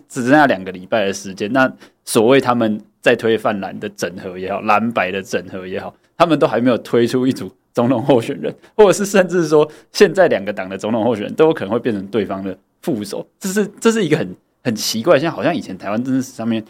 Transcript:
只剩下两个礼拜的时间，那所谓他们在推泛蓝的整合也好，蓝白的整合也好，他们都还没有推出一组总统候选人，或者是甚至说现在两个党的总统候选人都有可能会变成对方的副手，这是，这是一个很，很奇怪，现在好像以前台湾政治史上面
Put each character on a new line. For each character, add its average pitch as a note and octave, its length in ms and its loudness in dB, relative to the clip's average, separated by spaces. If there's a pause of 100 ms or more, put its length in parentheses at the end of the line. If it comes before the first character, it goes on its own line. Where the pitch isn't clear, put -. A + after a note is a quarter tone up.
只 B2+ 140 -6
剩 B2 80 2
下 D3 160 6
两 G2 140 0
个 F#2 100 -10
礼 F#2 160 -14
拜 A2 180 0
的 G2 80 -2
时 G2 180 -10
间， G#2 220 -6
那 C3 180 2 (320)
所 A2+ 240 2
谓 C3+ 140 6
他 B2 120 0
们 A2+ 280 0 (180)
在 B2 160 2
推 A2+ 220 0
泛 G#2+ 240 -2
蓝 F#2+ 180 -10
的 G#2+ 100 -10
整 F#2 280 -8
合 F#2 200 -12
也 F#2 140 -8
好， G2 100 -4
蓝 G#2+ 300 0
白 F#2+ 200 -2
的 G2 100 -4
整 G2 280 -6
合 F#2+ 160 -12
也 F#2 140 -8
好， - 140 -12 (240)
他 E3 80 4
们 D#3 120 2
都 D3+ 80 2
还 A#2 140 0
没 B2+ 100 2
有 A2+ 100 2
推 A#2+ 280 2
出 B2+ 180 0
一 C3 60 2
组 G2 180 -8 (240)
总 A#2+ 140 2
统 C3 160 0
候 C#3 180 4
选 - 200 -8
人， D3+ 120 -6 (220)
或 G#3+ 120 8
者 F#3 40 6
是 F#3+ 140 0
甚 F#3+ 240 2
至 E3+ 180 0
说 D3+ 180 4 (280)
现 F#3 200 4
在 F#3 140 4
两 G#2+ 160 0
个 G2+ 80 -4
党 G2 160 -8
的 F#2+ 100 -8
总 G#2+ 140 -4
统 G#2 140 0
候 A#2+ 100 2
选 G#2 80 -6
人 A2 120 -8
都 D#3 120 6
有 D#3+ 60 2
可 A#2+ 100 -6
能 G2 100 -4
会 A#2+ 60 0
变 A2+ 160 -2
成 F#2+ 120 -6
对 G2+ 180 -2
方 F#2+ 180 -8
的 F#2+ 140 -8 (240)
副 A#2+ 200 -4
手， - 240 -10 (140)
这 - 80 -10
是， G3 180 0 (140)
这 A#3 100 2
是 A3 140 0
一 D3+ 60 -2
个 D3 80 2
很， F#2 180 -8 (260)
很 A2+ 140 -4
奇 A2 260 -6
怪， D#3 160 6
现 C3 60 0
在 D#3+ 80 -2
好 F#2 100 -8
像 B2+ 140 0
以 - 60 -4
前 F#2+ 160 -12
台 G2 120 -10
湾 A2 140 -2
政 B2+ 100 -2
治 C3 80 0
史 B2 120 -10
上 A2+ 120 -10
面 A2+ 240 -2